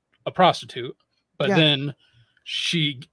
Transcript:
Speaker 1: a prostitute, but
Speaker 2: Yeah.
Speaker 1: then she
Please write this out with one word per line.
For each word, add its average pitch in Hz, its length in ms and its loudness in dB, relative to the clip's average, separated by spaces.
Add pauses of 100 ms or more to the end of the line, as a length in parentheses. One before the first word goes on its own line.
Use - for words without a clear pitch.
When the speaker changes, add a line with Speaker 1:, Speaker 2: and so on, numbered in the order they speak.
(260)
Speaker 1:
a 139 40 -6
prostitute, 131 680 0 (420)
but 143 120 0
Speaker 2:
Yeah. - 60 2
Speaker 1:
then 147 380 2 (500)
she 147 560 -4 (120)